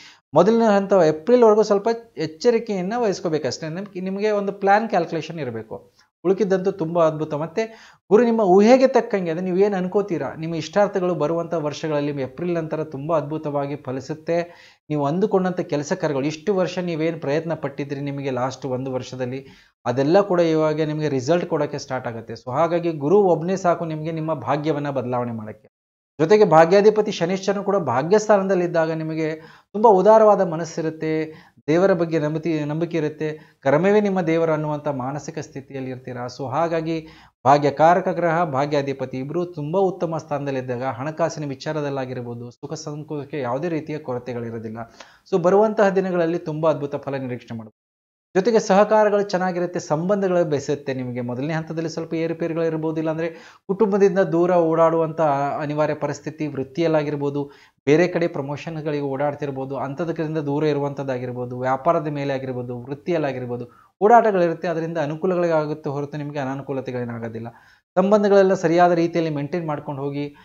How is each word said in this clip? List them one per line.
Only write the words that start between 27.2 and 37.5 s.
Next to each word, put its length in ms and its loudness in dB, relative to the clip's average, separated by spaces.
ಕೂಡ 140 0
ಭಾಗ್ಯಸ್ಥಾನದಲ್ಲಿದ್ದಾಗ 1120 2
ನಿಮಗೆ 440 -4
ತುಂಬಾ 160 6
ಉದಾರವಾದ 520 8
ಮನಸ್ಸಿರುತ್ತೆ, 920 -4
ದೇವರ 260 4
ಬಗ್ಗೆ 260 0
ನಂಬಿತಿ-, 460 -2
ನಂಬಿಕೆ 320 -2
ಇರುತ್ತೆ, 640 -6
ಕರ್ಮವೇ 420 4
ನಿಮ್ಮ 200 0
ದೇವರು 300 2
ಅನ್ನುವಂಥ 360 -2
ಮಾನಸಿಕ 520 -6
ಸ್ಥಿತಿಯಲ್ಲಿ 520 -10
ಇರ್ತೀರಾ. 340 -10
So 240 -8
ಹಾಗಾಗಿ 580 -2
ಭಾಗ್ಯಕಾರಕ 600 6